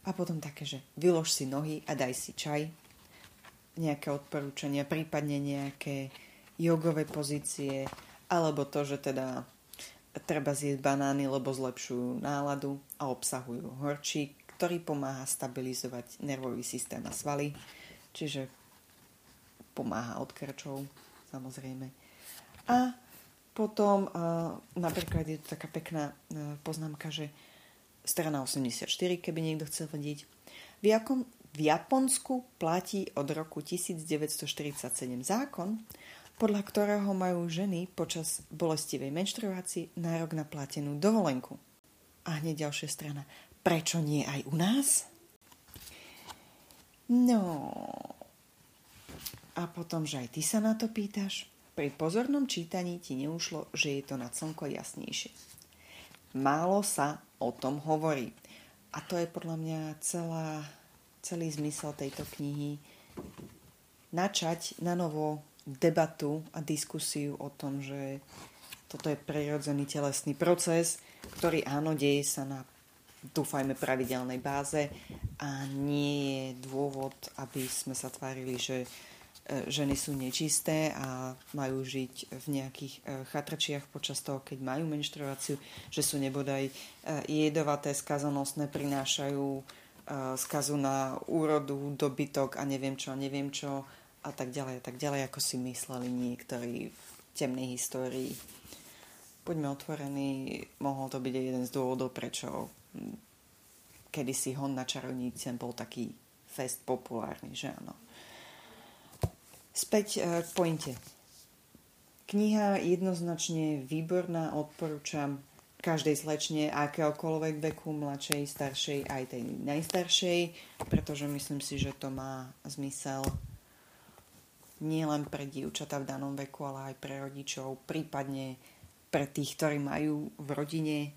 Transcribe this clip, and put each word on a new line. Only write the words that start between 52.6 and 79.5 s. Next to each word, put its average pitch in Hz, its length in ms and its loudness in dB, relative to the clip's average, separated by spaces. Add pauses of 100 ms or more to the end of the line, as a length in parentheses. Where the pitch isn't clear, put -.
ti - 160 -6
neušlo, 156 560 -2
že 147 300 0
je - 20 -6
to 139 140 -4
nad 120 160 -6
slnko 156 340 -4
jasnejšie. - 640 -6 (1040)
Málo 156 440 6
sa 151 400 0 (160)
o 120 160 0
tom 135 280 -2
hovorí. 156 520 2 (580)
A - 140 -6
to 185 100 -2
je 170 140 2
podľa 165 280 -4
mňa 160 240 -2 (200)
celá, 160 640 -2 (560)
celý 170 320 -2
zmysel 147 400 -2
tejto 147 320 -4 (100)
knihy. 147 460 -2 (1300)
Načať 170 720 0
na 175 140 2
novo 151 440 0 (220)
debatu 160 880 2
a - 80 -6
diskusiu 147 800 -2
o 143 80 -6
tom, 139 320 -4
že 139 400 -6 (720)
toto - 160 -4
je 147 80 4
prirodzený 147 720 0
telesný 143 480 0
proces, 170 640 6 (400)
ktorý 165 240 4
áno, 151 320 2
deje 143 320 6
sa - 160 0
na, 135 240 -6 (640)
dúfajme, 139 420 2
pravidelnej 127 680 0
báze 143 480 2 (480)
a 139 320 -4
nie 139 800 2
je 127 160 -10
dôvod, 135 480 -2 (240)
aby 135 240 -4
sme 127 320 -2
sa 131 160 -4
tvárili, 131 480 -4
že, 127 240 0
e, 123 40 -6 (840)